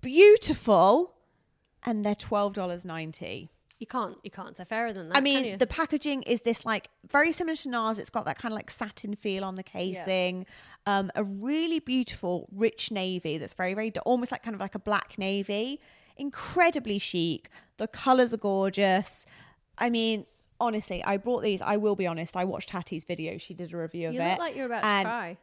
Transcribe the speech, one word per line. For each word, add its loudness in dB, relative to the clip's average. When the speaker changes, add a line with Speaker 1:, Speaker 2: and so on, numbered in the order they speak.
Speaker 1:
beautiful, 8
and -2
they're 2
twelve -2
dollars -6
ninety. -10
Speaker 2:
You -12
can't, -6
you -14
can't -16
say -14
fairer -4
than -10
that, 6
Speaker 1:
I 8
mean, 2
Speaker 2:
can -4
you? -8
Speaker 1:
the 4
packaging -2
is 0
this, -2
like, -4
very 4
similar -2
to -6
NARS. -2
It's -8
got -4
that -4
kind -6
of, -6
like, -10
satin -8
feel -4
on -6
the -10
Speaker 2:
Yeah. -20
Speaker 1:
casing. -2
Um, 0
a 0
really -2
beautiful, -2
rich 0
navy -4
that's -8
very, -2
very, -4
d-, -6
almost 0
like, -10
kind -8
of -8
like -8
a -6
black -4
navy. -4
Incredibly 0
chic. -2
The -6
colours 4
are -4
gorgeous. 2
I 2
mean, 0
honestly, -2
I 0
brought -2
these. 0
I 0
will 2
be 0
honest. -4
I 0
watched -6
Hattie's -6
video. -8
She -14
did -12
a -6
review -6
of -4
Speaker 2:
You -2
Speaker 1:
it. 2
Speaker 2:
look 0
like -4
you're -6
about -4
to -2
Speaker 1:
And 2
Speaker 2:
cry. -6